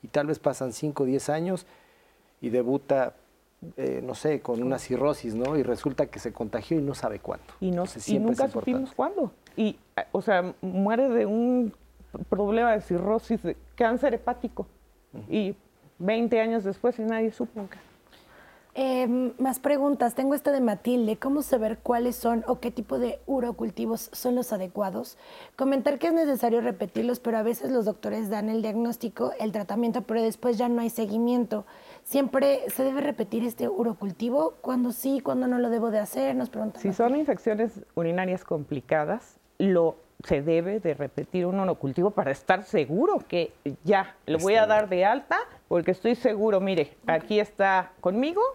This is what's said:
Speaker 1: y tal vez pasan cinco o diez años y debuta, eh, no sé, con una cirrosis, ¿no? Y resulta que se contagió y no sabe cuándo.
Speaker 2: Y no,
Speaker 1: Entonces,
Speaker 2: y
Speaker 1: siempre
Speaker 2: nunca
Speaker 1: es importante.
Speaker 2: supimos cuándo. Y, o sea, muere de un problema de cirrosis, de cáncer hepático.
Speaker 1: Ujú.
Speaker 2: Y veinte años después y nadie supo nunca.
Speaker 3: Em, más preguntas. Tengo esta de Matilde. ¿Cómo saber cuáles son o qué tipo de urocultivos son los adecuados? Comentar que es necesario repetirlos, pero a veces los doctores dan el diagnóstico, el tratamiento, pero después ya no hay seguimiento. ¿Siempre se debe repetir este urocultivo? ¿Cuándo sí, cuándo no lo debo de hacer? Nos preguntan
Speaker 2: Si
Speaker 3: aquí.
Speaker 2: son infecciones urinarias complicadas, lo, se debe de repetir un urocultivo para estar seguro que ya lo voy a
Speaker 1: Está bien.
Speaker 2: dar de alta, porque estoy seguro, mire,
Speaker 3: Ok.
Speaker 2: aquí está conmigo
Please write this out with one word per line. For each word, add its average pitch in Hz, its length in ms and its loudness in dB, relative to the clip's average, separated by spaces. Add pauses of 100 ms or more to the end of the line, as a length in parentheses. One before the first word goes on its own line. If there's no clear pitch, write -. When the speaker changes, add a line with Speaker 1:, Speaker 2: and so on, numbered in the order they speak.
Speaker 1:
y - 60 -18
tal 147 200 0
vez 151 120 -2
pasan 131 320 -2
cinco 143 320 -4
o - 20 2
diez 131 240 0
años 170 380 -2 (720)
y 123 80 -4
debuta, 131 640 0 (640)
eh, 131 260 -4
no 127 120 -8
sé, 151 260 -2
con 120 220 -4
una 127 160 -2
cirrosis, 127 560 -2
¿no? 131 200 -2
Y 143 60 4
resulta 123 460 -2
que - 120 -16
se 113 140 -8
contagió 117 460 -2
y - 20 0
no 139 140 -4
sabe 107 240 -6
cuándo. - 260 -10 (140)
Speaker 2:
Y 185 80 -4
no, 175 160 -2
Speaker 1:
Entonces, 147 240 -10
Speaker 2:
y 208 40 -2
Speaker 1:
siempre 214 200 2
Speaker 2:
nunca 254 140 2
Speaker 1:
es - 40 -2
importante. 233 220 -4
Speaker 2:
supimos 262 240 -4
cuándo. 311 360 -2 (240)
Y, 214 220 0 (360)
o 196 80 0
sea, 185 400 2
muere 202 480 2
de 233 160 2
un 233 480 0 (540)
problema 214 440 2
de 214 100 2
cirrosis, 202 600 -2
de 175 120 -4 (200)
cáncer 240 400 2
hepático. 240 500 -6 (480)
Speaker 1:
Ujú. 113 160 -14
Speaker 2:
Y 202 260 0 (440)
veinte 226 420 2
años 226 220 0
después 220 340 -2
y 220 60 -6
nadie 226 280 0
supo 233 220 -6
nunca. 202 240 -12 (1000)
Speaker 3:
Em, 254 640 0
más 262 200 0
preguntas. 285 560 2
Tengo 269 200 2
esta 285 160 0
de 277 100 4
Matilde. 220 560 2
¿Cómo 277 240 0
saber 220 380 0
cuáles 240 360 0
son 233 320 0
o 247 120 -2
qué 240 120 -4
tipo 254 260 -6
de 240 280 -2
urocultivos 226 880 -4
son 247 220 -2
los 240 180 -2
adecuados? 190 640 -6 (380)
Comentar 269 440 0
que 330 80 0
es 339 60 4
necesario 240 480 2
repetirlos, 233 580 -2
pero 226 180 -2
a 220 60 0
veces 233 280 -2
los 233 140 2
doctores 214 440 -4
dan 214 180 -2
el 220 140 0
diagnóstico, 226 760 -2
el 220 120 -2
tratamiento, 214 520 -2
pero 226 180 -2
después 226 360 0
ya 240 120 0
no 233 120 0
hay 233 80 -2
seguimiento. 226 760 0 (380)
¿Siempre 269 680 2
se - 140 -2
debe 269 180 0
repetir 226 420 -2
este 240 240 -2
urocultivo? 233 920 0
¿Cuándo 247 300 0
sí, 269 280 0
cuándo 254 280 0
no 247 120 2
lo 240 100 2
debo 226 220 0
de 214 80 2
hacer? 262 360 -2
Nos 254 140 -2
preguntan 214 320 -6
Speaker 2:
Si 196 60 -2
Speaker 3:
aquí. 196 100 -2
Speaker 2:
son 240 200 4
infecciones 226 640 0 (140)
urinarias 180 500 -2
complicadas, 156 920 -4 (180)
lo, 170 400 4 (260)
se 147 180 0
debe 170 380 0
de 165 140 0
repetir 147 520 -4
un 185 140 0
urocultivo 180 520 0
para 160 200 0
estar 185 320 2
seguro 214 640 2
que 170 240 -2 (320)
ya 190 320 2 (100)
lo 160 120 0
voy 190 160 4
a 220 80 8
Speaker 1:
Está 214 140 6
bien. 214 40 6
Speaker 2:
dar 208 100 0
de 185 160 4
alta, 277 320 2 (300)
porque 175 240 2
estoy 226 240 2
seguro, 208 460 2
mire, 185 420 0
Speaker 3:
Ok. - 60 -2
Speaker 2:
aquí 165 300 2
está 190 600 2
conmigo 269 420 0 (140)